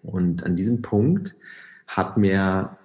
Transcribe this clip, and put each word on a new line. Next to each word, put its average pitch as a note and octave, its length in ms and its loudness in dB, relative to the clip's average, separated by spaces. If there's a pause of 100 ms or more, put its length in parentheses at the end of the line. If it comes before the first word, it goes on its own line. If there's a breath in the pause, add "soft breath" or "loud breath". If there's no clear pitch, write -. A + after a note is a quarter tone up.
Und F2+ 400 -2
an F#2 120 0
diesem A2 280 -2
Punkt D3+ 520 0 (520 loud breath)
hat - 280 -4
mir F#2+ 680 2